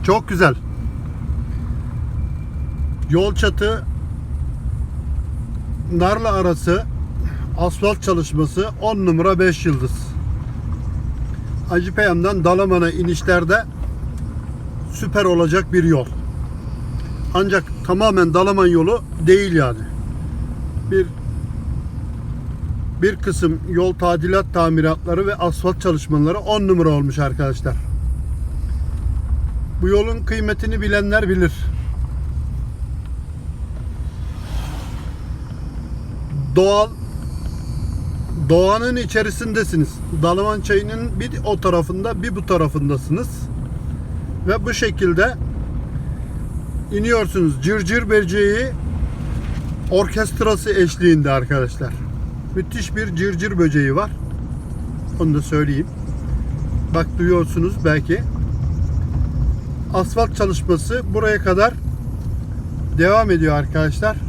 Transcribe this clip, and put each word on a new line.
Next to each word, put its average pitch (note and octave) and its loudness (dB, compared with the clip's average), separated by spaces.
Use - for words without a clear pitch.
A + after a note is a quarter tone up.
Çok G#3 2
güzel. E3+ 4
Yol F#3 2
çatı, G#3+ 0
Narla G3+ 2
arası F3+ 2
asfalt F#3+ 0
çalışması E3+ 0
on G3+ 0
numara, E3+ 4
beş F3+ 2
yıldız. C3 0
Hacı F3 0
Peyam'dan F#3 2
Dalaman'a F3+ 4
inişlerde F3 2
süper G3+ 0
olacak E3+ 4
bir F3+ 6
yol. D3 4
Ancak F#3+ 4
tamamen F#3 4
Dalaman F#3+ 4
yolu F3 4
değil F#3+ 6
yani. B2+ 2
Bir, F#3+ 4
bir G3 2
kısım E3 0
yol F3 2
tadilat, F3+ 2
tamiratları E3 2
ve G3+ 0
asfalt F3 0
çalışmaları D#3 2
on G#3 2
numara E3+ 6
olmuş C#3+ 2
arkadaşlar. C3+ 0
Bu F3+ 4
yolun A3 2
kıymetini G#3+ 0
bilenler G3+ 2
bilir. F3+ 2
Doğal, G3+ 4
doğanın G#3 4
içerisindesiniz. G#3+ 0
Dalaman G3 2
çayının A3 0
bir A3+ -4
o G#3 0
tarafında, F#3 0
bir G3+ -4
bu F3 -6
tarafındasınız. D3+ 0
Ve G#3+ 2
bu A#3 0
şekilde G3+ 2
iniyorsunuz. G3 2
Cırcır G3+ 2
böceği G#3 4
orkestrası G#3 2
eşliğinde E3+ 6
arkadaşlar. B2+ 0
Müthiş F#3 -4
bir G3 -2
cırcır F#3+ 0
böceği C#3+ 4
var. G#3 0
Onu D#3+ 4
da D3 2
söyleyeyim. D3 0
Bak, E3 2
duyuyorsunuz E3+ 2
belki. D#3 2
Asfalt A3 2
çalışması F#3+ 0
buraya G#3+ 4
kadar G3 4
devam G3+ 6
ediyor D#3+ 4
arkadaşlar. D#3 2